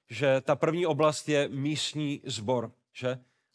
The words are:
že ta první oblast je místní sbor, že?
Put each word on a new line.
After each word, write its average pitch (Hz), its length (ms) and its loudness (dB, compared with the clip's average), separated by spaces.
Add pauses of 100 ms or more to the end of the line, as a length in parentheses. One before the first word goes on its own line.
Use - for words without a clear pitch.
že 131 320 2
ta 143 140 2
první 160 300 0
oblast 151 440 2
je 143 200 2
místní 143 760 -4
sbor, 117 460 -2 (220)
že? 127 260 -4 (360)